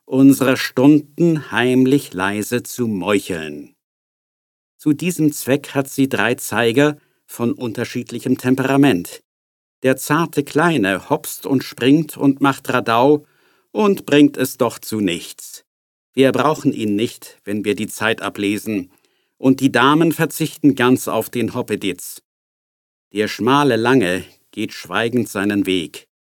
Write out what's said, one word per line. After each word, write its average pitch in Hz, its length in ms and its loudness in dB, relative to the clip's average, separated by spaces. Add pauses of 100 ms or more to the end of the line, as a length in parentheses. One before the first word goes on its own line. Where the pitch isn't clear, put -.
unsere 135 500 4
Stunden 151 920 2
heimlich 127 640 2
leise 101 480 -4
zu - 240 -6
meucheln. 87 880 -4 (1040)
Zu 151 160 0
diesem 156 380 0
Zweck - 420 -2
hat 135 160 -2
sie 135 180 0
drei 113 280 0
Zeiger 120 600 2 (300)
von - 260 -4
unterschiedlichem 120 880 -4
Temperament. 127 840 2 (600)
Der 127 140 2
zarte 156 460 -2
Kleine 139 680 0
hopst - 360 -6
und 131 160 0
springt 147 540 0
und 135 240 0
macht 135 320 -2
Radau 123 540 2 (460)
und 208 340 0
bringt 147 300 4
es - 200 -4
doch 117 220 -2
zu - 220 -8
nichts. - 640 -6 (500)
Wir 131 180 2
brauchen 143 400 0
ihn 107 240 -4
nicht, - 480 -6
wenn 104 200 -6
wir 104 100 0
die 107 140 -6
Zeit 110 340 -4
ablesen. 101 680 -4 (460)
Und 135 240 2
die 135 100 2
Damen 147 420 4
verzichten 156 640 0
ganz 123 340 2
auf 110 200 -2
den 117 240 -4
Hoppeditz. 101 680 -6 (920)
Der 104 160 -2
schmale 131 480 2
Lange 110 480 2 (260)
geht 107 220 -8
schweigend 110 560 -4
seinen 101 380 -2
Weg. 92 420 -4 (280)